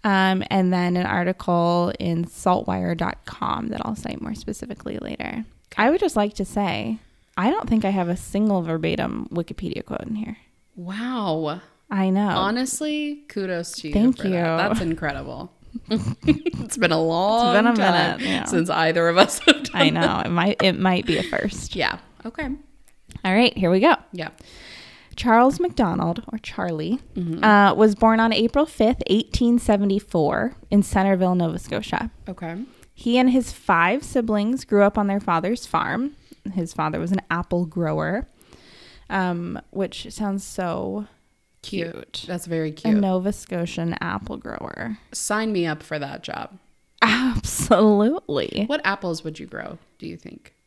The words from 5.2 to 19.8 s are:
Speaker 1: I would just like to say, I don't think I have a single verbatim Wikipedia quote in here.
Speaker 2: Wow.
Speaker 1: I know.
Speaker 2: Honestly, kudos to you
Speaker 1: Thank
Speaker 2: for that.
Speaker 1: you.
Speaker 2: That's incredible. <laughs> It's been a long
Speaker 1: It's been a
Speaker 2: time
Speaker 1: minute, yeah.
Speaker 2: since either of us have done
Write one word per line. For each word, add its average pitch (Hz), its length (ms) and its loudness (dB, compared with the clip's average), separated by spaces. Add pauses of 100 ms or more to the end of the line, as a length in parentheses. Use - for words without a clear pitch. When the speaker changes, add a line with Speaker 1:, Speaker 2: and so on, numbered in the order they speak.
Speaker 1:
I 226 140 4
would 339 100 2
just 381 160 0
like 208 180 0
to 196 100 -4
say, 202 540 -4 (380)
I 196 140 2
don't 392 180 -2
think 220 160 2
I 196 60 2
have 190 180 0
a 180 80 -2
single 202 460 0
verbatim - 680 -2
Wikipedia - 540 -6
quote - 180 -8
in 220 140 -8
here. 220 220 -8 (360)
Speaker 2:
Wow. 185 840 -4 (300)
Speaker 1:
I 190 200 0
know. 202 180 2
Speaker 2:
Honestly, 294 1000 -2
kudos 180 520 -6
to 156 80 -10
you 147 60 -8
Speaker 1:
Thank 233 240 4
Speaker 2:
for - 60 -10
that. 196 40 0
Speaker 1:
you. 185 60 0
Speaker 2:
That's 175 460 0
incredible. 143 720 -6 (360)
<laughs> - 20 -4 (380)
It's 311 480 0
been 185 160 4
a 160 80 2
long 202 540 2
Speaker 1:
It's 208 80 6
been 226 100 4
a 226 40 2
Speaker 2:
time 190 420 2
Speaker 1:
minute, - 100 -4
yeah. - 160 -2
Speaker 2:
since 175 260 0
either 165 380 2
of 170 100 2
us 196 220 4
have 294 240 4
done - 180 0